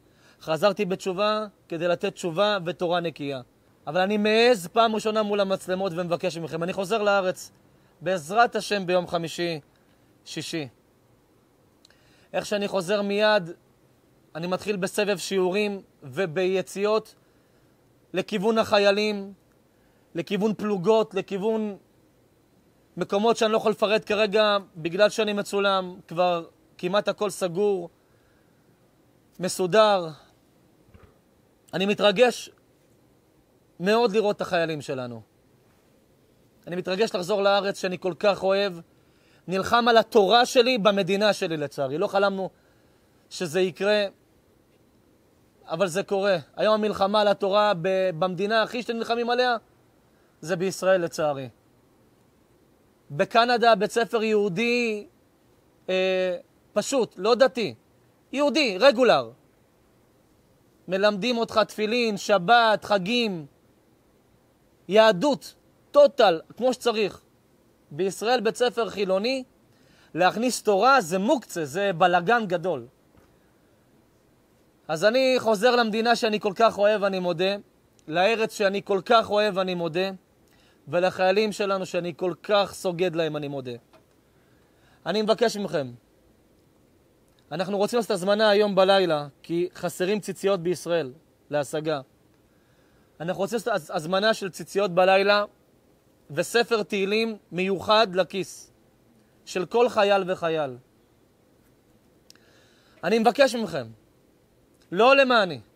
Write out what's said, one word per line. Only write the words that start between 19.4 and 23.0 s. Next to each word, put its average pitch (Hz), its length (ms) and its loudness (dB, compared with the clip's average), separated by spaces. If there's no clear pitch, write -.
לכיוון 196 380 -2
פלוגות, 214 600 0
לכיוון 202 640 -4
מקומות 202 400 0